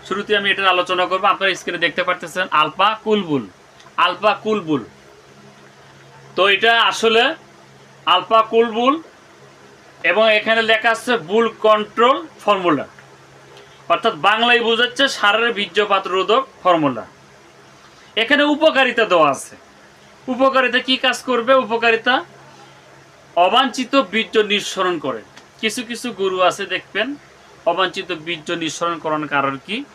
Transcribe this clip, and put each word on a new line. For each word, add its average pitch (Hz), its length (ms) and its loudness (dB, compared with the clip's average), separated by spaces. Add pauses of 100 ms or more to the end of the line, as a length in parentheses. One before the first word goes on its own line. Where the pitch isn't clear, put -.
শুরুতে 208 280 -2
আমি 202 140 0
এটার 196 180 0
আলোচনা 180 380 0
করব। 185 180 -2
আপনারা 190 300 2
স্ক্রিনে 175 240 -8
দেখতে 170 240 -2
পারতেছেন 175 480 -4
আলফা 160 540 0
কুলবুল, 175 400 0 (520)
আলফা 180 380 0
কুলবুল। 180 480 -2 (1500)
তো 185 120 2
এটা 220 340 4
আসলে 226 520 2 (720)
আলফা 180 360 4
কুলবুল 233 600 2 (1000)
এবং 214 300 2
এখানে 214 300 0
লেখা 220 280 2
আছে 226 260 -2
বুল 208 320 0
কন্ট্রোল 220 760 2 (180)
ফর্মুলা, 175 420 0 (1040)
অর্থাৎ - 260 0
বাংলায় 226 460 2
বোঝাচ্ছে 233 480 0
ষাঁড়ের 226 440 0
বীর্যপাত 196 540 -2
রোধক 190 400 0 (160)
ফর্মুলা। 147 420 0 (1120)
এখানে 269 280 2
উপকারিতা 262 600 2
দেওয়া 165 260 4
আছে। - 260 -8 (720)
উপকারিতা 254 500 2
কি 254 180 0
কাজ 247 260 -2
করবে? 240 320 -2
উপকারিতা 233 680 0 (1120)
অবাঞ্ছিত 240 600 0
বীর্য 220 420 0
নিঃসরণ 196 600 -2
করে। 127 240 -6 (380)
কিছু 226 220 -6
কিছু 226 300 -10
গরু 190 280 -4
আছে 180 260 0
দেখবেন, 196 480 -6 (520)
অবাঞ্ছিত 180 460 -4
বীর্য 165 400 -8
নিঃসরণ 170 460 -6
করার 151 300 -6
কারণ 139 380 -2
কি? 233 180 -8 (100)